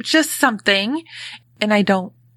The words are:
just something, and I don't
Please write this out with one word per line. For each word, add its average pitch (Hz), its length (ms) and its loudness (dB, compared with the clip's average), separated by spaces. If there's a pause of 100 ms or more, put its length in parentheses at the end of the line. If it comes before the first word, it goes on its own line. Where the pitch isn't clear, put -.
just 320 300 2
something, 220 720 0 (560)
and 214 140 0
I 208 80 4
don't 190 300 0 (240)